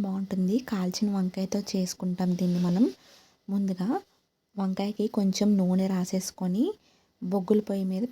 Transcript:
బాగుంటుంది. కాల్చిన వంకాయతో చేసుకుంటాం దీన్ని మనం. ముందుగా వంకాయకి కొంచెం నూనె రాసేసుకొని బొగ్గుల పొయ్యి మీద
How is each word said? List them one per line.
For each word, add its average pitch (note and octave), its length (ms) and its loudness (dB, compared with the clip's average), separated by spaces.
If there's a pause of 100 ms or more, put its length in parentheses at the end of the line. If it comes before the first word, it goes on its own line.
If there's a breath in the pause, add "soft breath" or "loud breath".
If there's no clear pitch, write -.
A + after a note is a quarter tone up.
బాగుంటుంది. F#3+ 520 0 (160)
కాల్చిన F#3 440 -2
వంకాయతో F#3+ 440 -2 (120)
చేసుకుంటాం F#3 580 -2 (100)
దీన్ని F3+ 280 2
మనం. F3+ 180 4 (680 loud breath)
ముందుగా F#3+ 340 -2 (760)
వంకాయకి G3 460 0 (100)
కొంచెం G3+ 320 2 (100)
నూనె F#3 340 4
రాసేసుకొని F#3 720 -2 (680 soft breath)
బొగ్గుల G3+ 280 2 (100)
పొయ్యి G3 200 -2
మీద F#3+ 200 -2